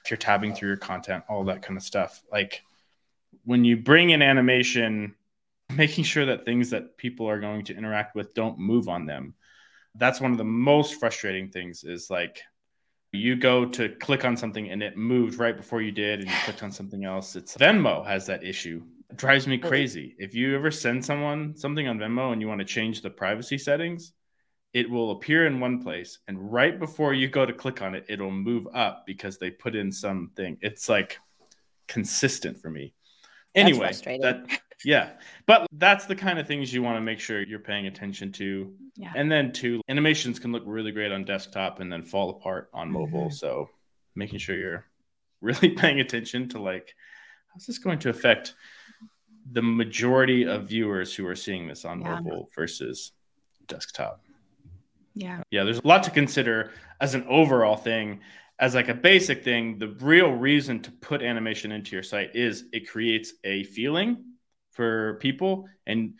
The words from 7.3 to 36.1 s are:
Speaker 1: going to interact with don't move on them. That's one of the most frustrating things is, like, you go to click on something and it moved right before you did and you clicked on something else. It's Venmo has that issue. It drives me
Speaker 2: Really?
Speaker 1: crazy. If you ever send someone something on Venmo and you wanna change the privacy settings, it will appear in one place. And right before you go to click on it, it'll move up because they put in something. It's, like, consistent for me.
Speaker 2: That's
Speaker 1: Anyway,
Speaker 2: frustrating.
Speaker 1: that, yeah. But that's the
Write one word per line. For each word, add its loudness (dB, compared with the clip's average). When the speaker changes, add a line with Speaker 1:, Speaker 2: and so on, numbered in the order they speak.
Speaker 1:
going -6
to -10
interact -4
with -8
don't -2
move 2
on -4
them. -10
That's 2
one 2
of 2
the -2
most 4
frustrating -4
things -12
is, -12
like, -6
you 0
go 4
to -2
click 0
on 2
something -8
and -6
it -8
moved 0
right 0
before -6
you -4
did -2
and -10
you -2
clicked -8
on -10
something -10
else. -8
It's -14
Venmo 4
has -4
that -6
issue. -10
It -20
drives 4
me 0
Speaker 2:
Really? -2
Speaker 1:
crazy. -2
If -10
you 0
ever 0
send -2
someone -4
something -4
on -4
Venmo -2
and -4
you -4
wanna -6
change -4
the -8
privacy -4
settings, -4
it 2
will -2
appear 2
in -2
one -2
place. -10
And -10
right 4
before -2
you 2
go 2
to -2
click -8
on -6
it, -10
it'll -6
move -2
up -2
because -10
they -6
put -8
in -2
something. -6
It's, -6
like, 2
consistent -2
for -14
me. -14
Speaker 2:
That's 8
Speaker 1:
Anyway, 4
Speaker 2:
frustrating. -6
Speaker 1:
that, -2
yeah. 2
But 10
that's 4
the -4